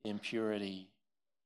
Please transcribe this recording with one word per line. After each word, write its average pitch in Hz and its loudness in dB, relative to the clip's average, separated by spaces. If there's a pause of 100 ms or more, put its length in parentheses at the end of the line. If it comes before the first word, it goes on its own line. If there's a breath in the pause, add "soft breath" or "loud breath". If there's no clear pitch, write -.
impurity, 104 0 (580)